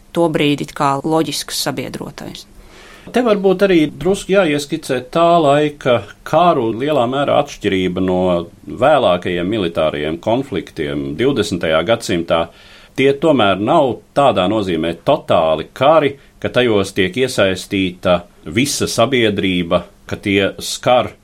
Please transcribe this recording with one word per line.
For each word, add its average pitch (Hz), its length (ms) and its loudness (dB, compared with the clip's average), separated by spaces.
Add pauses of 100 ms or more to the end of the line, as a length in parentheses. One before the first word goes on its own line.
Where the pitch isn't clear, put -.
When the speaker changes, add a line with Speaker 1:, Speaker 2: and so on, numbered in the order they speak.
(120)
Speaker 1:
tobrīd 151 560 0
it - 80 -14
kā 139 240 0
loģisks 160 640 -2
sabiedrotais. - 840 -10 (600)
Speaker 2:
Te 233 160 -2
varbūt 196 400 2
arī 190 160 4 (160)
drusku 180 400 -2
jāieskicē 151 640 0 (160)
tā 170 140 4 (100)
laika 147 600 2 (260)
karu 156 480 2
lielā 135 320 0
mērā 127 380 0
atšķirība 92 580 -2
no 90 200 0 (440)
vēlākajiem 92 840 0
militāriem 82 640 -2
konfliktiem 76 1000 -4
divdesmitajā 92 640 0
gadsimtā. 90 540 0 (580)
Tie 135 140 4 (100)
tomēr 107 400 2
nav 127 380 0 (180)
tādā 101 320 2
nozīmē 85 460 -2 (100)
totāli 82 640 0
kari, 151 460 2 (260)
ka - 80 -4
tajos 110 480 0
tiek 92 160 0
iesaistīta 95 1120 0 (340)
visa 131 320 0
sabiedrība, 95 920 0 (260)
ka 101 80 -8
tie 98 400 0
skar - 540 0 (120)